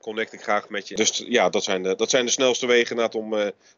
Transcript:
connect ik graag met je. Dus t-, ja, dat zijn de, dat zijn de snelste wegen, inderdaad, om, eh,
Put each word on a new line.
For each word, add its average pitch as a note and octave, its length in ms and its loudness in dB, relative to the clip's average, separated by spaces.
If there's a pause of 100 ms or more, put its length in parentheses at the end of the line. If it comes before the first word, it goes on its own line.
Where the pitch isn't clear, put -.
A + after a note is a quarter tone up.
connect A2 320 -6
ik G2 100 -18
graag G#2 260 -2
met G#2 200 -8
je. G2+ 60 -12
Dus G#2+ 160 2
t-, - 160 -6
ja, A2 220 4
dat G2 160 0
zijn F#2+ 180 -2
de, F#2+ 120 0
dat A2 160 -2
zijn B2+ 140 4
de A#2 60 -2
snelste B2+ 360 0
wegen, A#2+ 240 4
inderdaad, A#2 240 -2
om, G#2+ 240 -4
eh, G#2 100 0 (300)